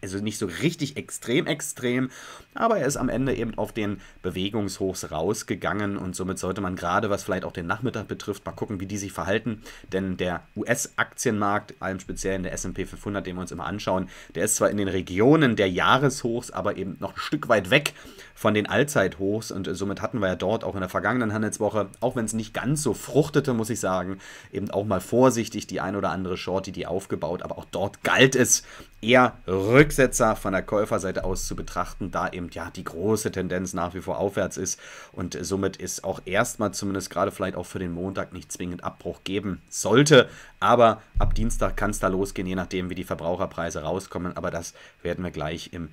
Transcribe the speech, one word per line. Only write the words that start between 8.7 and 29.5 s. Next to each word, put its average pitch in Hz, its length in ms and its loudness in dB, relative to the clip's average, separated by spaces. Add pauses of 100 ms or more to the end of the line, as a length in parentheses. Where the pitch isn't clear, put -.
wie 98 60 -6
die 101 120 -6
sich 95 140 -8
verhalten, 107 500 -2 (300)
denn 95 240 0
der 90 260 -2 (140)
U-S-Aktienmarkt, 104 1200 -2
allem 92 180 -4
speziell 95 380 -4
in 92 80 -4
der - 80 -4
S - 120 -6
and 90 100 -6
P 92 120 -4
fünfhundert, 101 400 -6
den 90 100 -6
wir 92 40 -6
uns 87 100 -8
immer 80 160 -8
anschauen, 92 420 -2 (280)
der 85 80 2
ist - 120 2
zwar 104 140 4
in 101 60 -2
den 101 100 0
Regionen 107 680 6
der 101 120 4
Jahreshochs, 117 800 2
aber 98 260 -2
eben 95 240 -6
noch - 140 -6
ein - 40 -12
Stück - 300 -4
weit 98 220 4
weg 143 240 4 (400)
von 107 200 2
den 104 140 2
Allzeithochs 104 840 2
und 98 260 -4
somit 98 240 -4
hatten 107 200 -2
wir 95 80 2
ja 90 80 0
dort 98 280 -2
auch 92 100 -4
in 98 60 -4
der 92 80 -4
vergangenen 107 440 0
Handelswoche, 107 560 0 (120)
auch 127 160 0
wenn's 110 160 -2
nicht 110 220 -6
ganz 147 280 -2
so 107 120 2
fruchtete, 147 580 2
muss 110 180 0
ich 110 100 -2
sagen, 92 380 -2 (340)
eben 101 180 -4
auch 101 160 -2
mal 95 140 0
vorsichtig 117 680 4
die 92 140 -6
ein 98 160 -4
oder 95 140 -2
andere 92 260 -2
Shorty, 95 360 -4
die 87 140 -6
aufgebaut, 90 560 -4
aber - 160 -10
auch - 120 -14
dort 98 320 -4
galt 107 340 8
es, - 260 4 (400)
eher 123 320 8 (120)
Rücksetzer 120 880 6